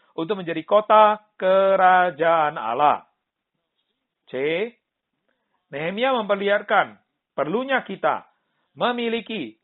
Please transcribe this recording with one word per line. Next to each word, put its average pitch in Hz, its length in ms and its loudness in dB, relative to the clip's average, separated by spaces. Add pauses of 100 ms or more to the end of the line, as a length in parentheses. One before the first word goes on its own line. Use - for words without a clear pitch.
(180)
untuk 180 260 -6
menjadi 160 240 -6
kota 214 560 4 (160)
kerajaan 180 1200 2
Allah. 120 480 0 (1200)
C. - 80 -14 (1400)
Nehemia 190 420 -4
memperlihatkan 202 880 -2 (320)
perlunya 240 540 -4
kita 151 420 -4 (480)
memiliki 226 880 -6